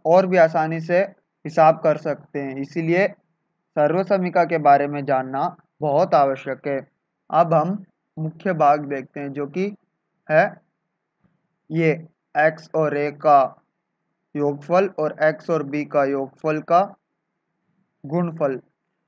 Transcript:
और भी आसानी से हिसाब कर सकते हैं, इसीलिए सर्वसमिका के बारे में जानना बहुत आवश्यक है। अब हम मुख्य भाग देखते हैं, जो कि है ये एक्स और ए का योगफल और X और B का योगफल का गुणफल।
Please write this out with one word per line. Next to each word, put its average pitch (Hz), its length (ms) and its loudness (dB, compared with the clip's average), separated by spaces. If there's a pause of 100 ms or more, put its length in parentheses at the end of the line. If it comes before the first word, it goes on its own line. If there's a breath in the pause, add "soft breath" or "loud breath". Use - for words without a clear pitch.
और 185 200 6
भी 180 120 0
आसानी 160 420 2
से 175 180 0 (460)
हिसाब 160 360 4
कर 151 180 2
सकते 147 420 -8
हैं, 135 160 -8
इसीलिए 165 500 -2 (680)
सर्वसमिका 180 720 0
के 165 140 -2
बारे 143 280 4
में 147 180 -6
जानना 135 500 -4 (260)
बहुत 151 340 0
आवश्यक 135 520 0
है। 139 120 -4 (500)
अब 160 240 0
हम 180 300 -2 (340)
मुख्य 160 380 -6
भाग 147 320 2
देखते 139 320 -10
हैं, 139 140 -10
जो 143 140 -8
कि 190 280 -6 (540)
है 160 160 4 (1200)
ये 160 220 0 (440)
एक्स 160 400 0
और 147 220 -2
ए 147 200 -2
का 147 220 6 (960)
योगफल 147 520 0 (120)
और 151 240 -2
X 156 260 -2
और 156 160 0
B 147 220 -6
का 143 180 0
योगफल 139 580 -4
का 170 180 2 (1200)
गुणफल। 156 560 -4 (480)